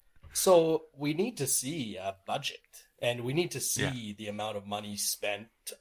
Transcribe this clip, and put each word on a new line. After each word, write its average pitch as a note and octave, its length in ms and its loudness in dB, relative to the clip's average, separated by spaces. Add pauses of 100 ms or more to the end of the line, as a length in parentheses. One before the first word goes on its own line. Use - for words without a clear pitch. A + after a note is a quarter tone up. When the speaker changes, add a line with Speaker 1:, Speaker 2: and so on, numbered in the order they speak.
(320)
Speaker 1:
So E3 540 6 (100)
we D3 180 0
need G#3+ 240 0
to C#3 80 0
see B2+ 500 -2
a F#2+ 200 -6 (100)
budget, - 580 -6 (160)
and A#2+ 220 0
we B2 100 -2
need E3 200 0
to C#3 60 -6
Speaker 2:
Yeah. - 340 0
Speaker 1:
see A2+ 260 -8
the G#2+ 80 -8
amount G#2 300 -4
of G2 100 -10
money G#2 300 -6
spent G#2 520 -4 (320)